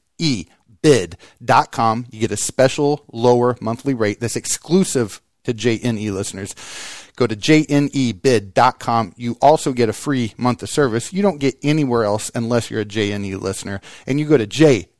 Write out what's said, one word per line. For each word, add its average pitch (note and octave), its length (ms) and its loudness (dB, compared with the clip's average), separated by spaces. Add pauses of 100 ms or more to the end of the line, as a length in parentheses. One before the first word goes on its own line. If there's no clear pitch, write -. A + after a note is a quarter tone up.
(200)
E B2+ 260 -2 (380)
bid G2 340 4 (260)
dot B2+ 280 2
com. A#2 400 0
You A2 80 -18
get G#2+ 120 -2
a G#2 60 -4
special C#3+ 720 0
lower A#2+ 480 2
monthly A#2 360 -4
rate G#2+ 240 -2
that's A#2 160 -4
exclusive C#3 840 -2 (260)
to B2 80 -2
J A2 260 0
N A2+ 180 -2
E G#2+ 140 -4
listeners. G2 420 -8 (640)
Go B2 120 0
to A2 80 -4
J D#3 340 4
N C#3+ 240 2
E C3 180 0
bid G2+ 440 0
dot B2+ 240 4
com. A#2 360 -2
You A#2 240 -6
also D3+ 320 4
get A#2+ 160 2
a G#2+ 60 -2
free B2+ 420 -4
month A#2+ 280 -2
of G2+ 60 -10
service. A#2+ 440 -2
You F#3 80 -2
don't F#3+ 180 2
get C#3 220 0
anywhere C#3 440 0
else G#2 280 -2
unless A#2 380 -2
you're A2 100 -4
a G2+ 40 -4
J G#2 280 -2
N G2+ 100 -6
E G2 120 -6
listener. G2 460 -6 (260)
And C3+ 120 -2
you D3+ 60 -2
go D3+ 100 4
to A2 120 0
J B2 400 4 (120)